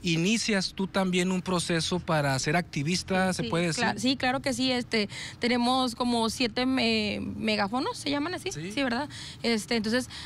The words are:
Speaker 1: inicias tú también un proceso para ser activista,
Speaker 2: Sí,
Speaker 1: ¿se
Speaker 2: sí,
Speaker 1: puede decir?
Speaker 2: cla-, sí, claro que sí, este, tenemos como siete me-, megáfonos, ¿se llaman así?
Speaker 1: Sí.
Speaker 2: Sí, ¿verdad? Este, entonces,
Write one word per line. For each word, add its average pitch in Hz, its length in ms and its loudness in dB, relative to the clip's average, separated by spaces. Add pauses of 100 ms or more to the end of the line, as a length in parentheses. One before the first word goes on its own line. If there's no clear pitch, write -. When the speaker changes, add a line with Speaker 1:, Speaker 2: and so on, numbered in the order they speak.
Speaker 1:
inicias 185 720 2
tú 190 120 -2
también 185 440 2
un 185 100 0
proceso 175 580 0
para 143 400 2
ser 151 160 2
activista, 180 760 0
Speaker 2:
Sí, - 40 -2
Speaker 1:
¿se 156 60 -2
Speaker 2:
sí, - 60 -2
Speaker 1:
puede 170 180 2
decir? 165 160 0
Speaker 2:
cla-, 220 160 0
sí, 247 180 2
claro 262 240 0
que 269 120 -2
sí, 254 180 2
este, 233 380 0 (300)
tenemos 247 560 2
como 240 340 2
siete 240 360 0
me-, 226 540 2 (160)
megáfonos, 214 640 0
¿se - 120 -6
llaman 285 260 0
así? 370 160 -6
Speaker 1:
Sí. 165 200 -6
Speaker 2:
Sí, 277 120 0
¿verdad? 262 260 -2 (340)
Este, 233 320 0
entonces, 226 340 0 (160)